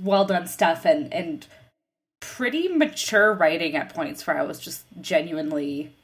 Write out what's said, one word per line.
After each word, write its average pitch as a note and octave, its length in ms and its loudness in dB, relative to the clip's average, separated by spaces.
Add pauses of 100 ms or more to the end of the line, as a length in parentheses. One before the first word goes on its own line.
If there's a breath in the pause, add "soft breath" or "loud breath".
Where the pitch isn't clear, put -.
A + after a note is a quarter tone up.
well G3 220 4
done F3+ 220 0
stuff - 380 0
and, D3+ 280 2
and D4+ 340 -6 (760 soft breath)
pretty C#4+ 480 -4
mature B3+ 640 4
writing E3 440 2
at - 180 -6
points D3 320 -8
where D#3+ 120 0
I - 40 0
was C3+ 160 -6
just - 260 -14 (160)
genuinely D3+ 920 -4 (120)